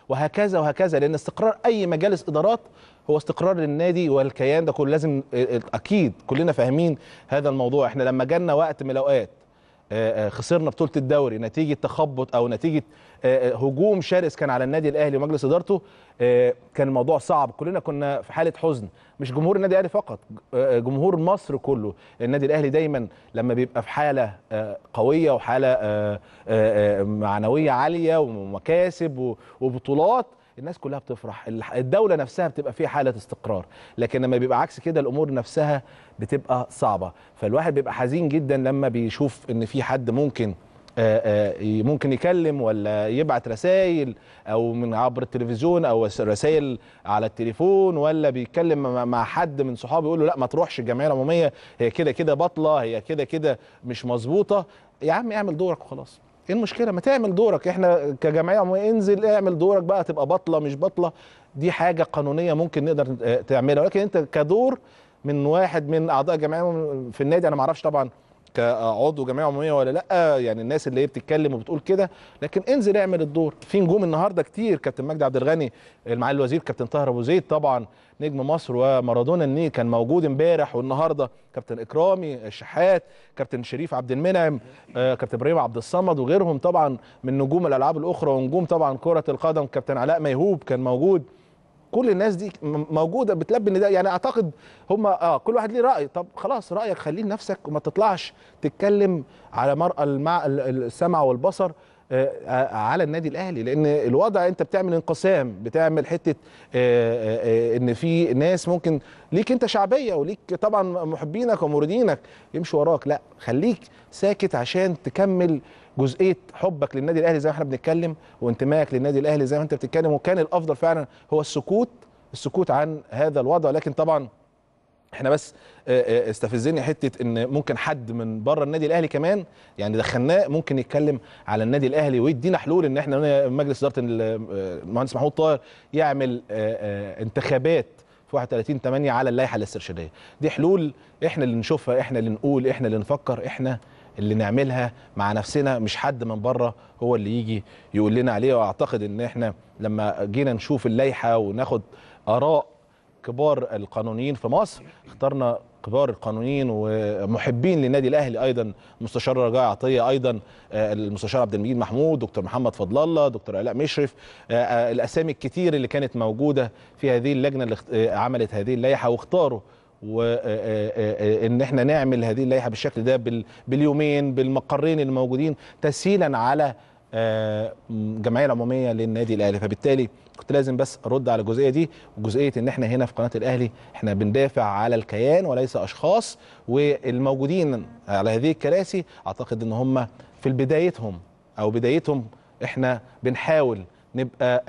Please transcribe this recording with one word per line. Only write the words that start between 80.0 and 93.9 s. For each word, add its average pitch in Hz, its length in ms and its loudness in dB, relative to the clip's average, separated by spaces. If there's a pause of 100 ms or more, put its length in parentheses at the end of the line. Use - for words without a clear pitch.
امبارح 151 500 2
والنهارده، 143 540 0 (240)
كابتن 120 260 -8
اكرامي 160 560 0
الشحات، 156 680 0 (320)
كابتن 127 280 -6
شريف 143 300 -6
عبد 127 180 -4
المنعم، 156 480 2 (380)
آه، 127 180 2
كابتن 120 220 -6
ابراهيم 151 220 2
عبد 117 180 -2
الصمد 175 420 0
وغيرهم 165 380 2
طبعًا 156 400 2 (260)
من 131 140 -2
نجوم 156 300 2
الالعاب 139 300 2
الاخرى 160 340 0
ونجوم 135 340 0
طبعًا 151 320 2
كره 165 320 2
القدم، 156 360 0
كابتن 135 320 -4
علاء 151 220 2
ميهوب 156 440 0
كان 127 200 -2
موجود. 139 400 2 (680)
كل 240 180 2
الناس 202 260 2
دي 185 160 -8 (100)
م-، 151 280 -4
موجوده 170 440 0
بتلبي 202 380 0
النداء، 196 200 2